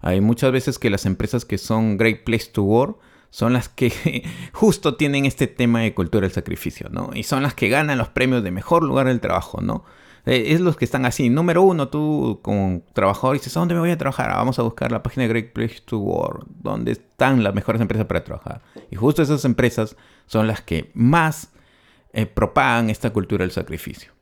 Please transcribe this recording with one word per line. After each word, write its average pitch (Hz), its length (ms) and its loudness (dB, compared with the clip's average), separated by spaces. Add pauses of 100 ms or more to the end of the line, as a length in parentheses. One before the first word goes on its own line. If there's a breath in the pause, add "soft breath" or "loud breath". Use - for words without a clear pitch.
Hay 92 180 0
muchas 117 320 2
veces 127 280 -2
que 117 100 0
las 98 160 -2
empresas 104 400 -2
que 98 140 -4
son 110 380 0
great 113 260 0
place - 280 -2
to 104 120 0
work 120 340 2 (320 soft breath)
son 117 240 0
las 123 160 -2
que 127 540 -2 (160)
<laughs> - 140 -16
justo 170 420 2
tienen 139 300 0
este 135 220 2
tema 117 340 2
de 110 120 0
cultura 95 320 0
del 92 80 -2
sacrificio, - 560 -8
¿no? - 240 -8
Y 113 100 -6
son 135 200 -2
las 143 100 -2
que 104 160 0
ganan 143 280 0
los 110 120 -2
premios 127 340 0
de 90 80 -4
mejor 165 320 0
lugar 135 240 2
del 127 120 2
trabajo, - 420 -4
¿no? 95 220 -4 (420 loud breath)
Eh, 127 280 2
es 165 60 4
los 175 160 2
que 135 100 0
están 131 200 -2
así. 127 240 2
Número 165 340 4
uno, 170 260 4
tú 151 520 -2
como 98 400 0 (120)
trabajador 101 440 2
dices, - 180 -8
"¿A 165 60 0
dónde 170 140 0
me 170 60 0
voy 170 100 2
a 165 60 0
trabajar? 139 340 -2
Ah, - 60 0
vamos 127 220 0
a 120 40 2
buscar 120 280 -2
la 113 100 -2
página - 220 -2
de 117 60 2
Great 113 240 -2
Place 113 320 -4
to 113 140 -4
Work, - 460 -4 (160)
donde 117 320 -4
están 127 500 2
las 98 100 0
mejores 110 280 0
empresas 107 260 0
para 90 160 -2
trabajar". - 380 -12 (300 loud breath)
Y - 40 -10
justo 139 260 2
esas 143 240 2
empresas 117 500 0 (300 soft breath)
son 110 220 0
las 107 140 -4
que - 320 -4
más, 151 580 2 (600 soft breath)
eh, 110 140 -2
propagan 117 640 2
esta 110 220 -2
cultura 101 320 -2
del 92 80 -2
sacrificio. - 600 -10 (100)